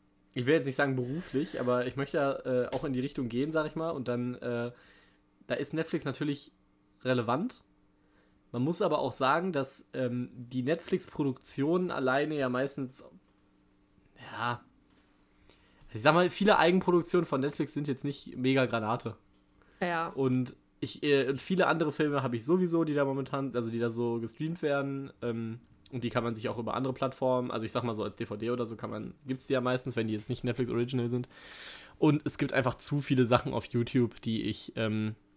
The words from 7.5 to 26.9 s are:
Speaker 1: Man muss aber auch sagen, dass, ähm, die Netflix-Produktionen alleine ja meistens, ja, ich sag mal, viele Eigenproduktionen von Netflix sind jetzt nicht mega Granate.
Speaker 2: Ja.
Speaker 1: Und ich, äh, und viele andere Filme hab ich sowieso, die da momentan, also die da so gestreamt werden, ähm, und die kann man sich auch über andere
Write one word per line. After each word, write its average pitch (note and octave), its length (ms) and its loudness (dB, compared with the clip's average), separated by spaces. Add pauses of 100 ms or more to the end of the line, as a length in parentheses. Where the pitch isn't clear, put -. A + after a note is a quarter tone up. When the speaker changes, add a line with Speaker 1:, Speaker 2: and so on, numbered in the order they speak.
Speaker 1:
Man A#2+ 120 0
muss E3+ 180 0
aber D#3 180 2
auch C3+ 140 0
sagen, D#3+ 400 2
dass, - 400 -4
ähm, B2 400 -2
die B2 300 -6
Netflix-Produktionen D#3+ 1300 0
alleine C#3+ 480 0
ja C3 120 0
meistens, C3 520 -4 (1200)
ja, A#2 420 -4 (1300)
ich G#2+ 80 -6
sag D3 120 8
mal, F3 160 6
viele G3+ 280 4
Eigenproduktionen F3 680 4
von C3+ 160 0
Netflix C#3+ 320 -2
sind D3 140 -4
jetzt C3+ 160 -4
nicht - 320 -6
mega C3 300 4
Granate. A#2 500 -2 (640)
Speaker 2:
Ja. E3+ 280 0
Speaker 1:
Und B2+ 480 0 (240)
ich, - 240 -6
äh, C#3 260 4
und C#3 120 0
viele F#3 260 2
andere D#3 240 2
Filme C#3+ 320 2
hab B2+ 100 0
ich A2+ 120 -2
sowieso, E3+ 380 4
die D3+ 100 0
da C#3+ 120 4
momentan, C3+ 480 -2
also A#2 160 0
die A#2 100 -2
da A#2 100 2
so A#2 300 0
gestreamt D3+ 420 -6
werden, C#3 500 -2 (100)
ähm, A#2 380 -4 (320)
und A#2+ 120 -6
die A#2+ 60 0
kann A2+ 140 0
man A#2 100 0
sich A2 160 -4
auch A2 80 -4
über A2+ 160 -4
andere B2+ 200 0